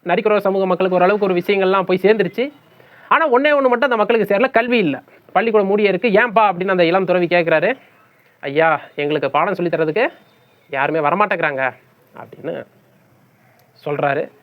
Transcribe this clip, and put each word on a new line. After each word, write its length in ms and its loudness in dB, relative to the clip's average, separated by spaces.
நரிக்குறவர் 340 0
சமூக 280 0
மக்களுக்கு 320 0
ஓரளவுக்கு 280 2
ஒரு 160 0
விஷயங்கள்லாம் 400 0
போய் 200 -2
சேர்ந்துருச்சு. 500 0
ஆனா 180 2
ஒண்ணே 200 2
ஒண்ணு 220 2
மட்டும் 220 0
அந்த 60 0
மக்களுக்கு 380 0
சேரல, 160 0
கல்வி 280 0
இல்ல. 240 -2
பள்ளிக்கூடம் 360 0
மூடியே 200 2
இருக்கு. 200 0
"ஏன்பா?" 320 2
அப்படின்னு 280 0
அந்த 160 2
இளம் 200 2
துறவி 220 0
கேட்குறாரு. 500 0
"ஐயா, 400 0
எங்களுக்கு 360 -2
பாடம் 240 -2
சொல்லி 160 -4
தரதுக்கு 380 -2
யாருமே 280 -2
வரமாட்டேங்கிறாங்க" 760 -2
அப்படின்னு 480 -14
சொல்றாரு. 460 -4